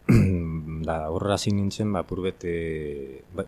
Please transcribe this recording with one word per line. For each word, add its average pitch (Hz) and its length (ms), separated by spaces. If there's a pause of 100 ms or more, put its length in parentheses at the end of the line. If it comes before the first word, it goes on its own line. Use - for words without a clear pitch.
<clears throat> 82 800
da, 82 140 (120)
horra 95 240
hasi 98 160
nintzen, 101 400
ba, 90 140
apur 90 180
bet, 92 220
e, 78 840
ba, 90 180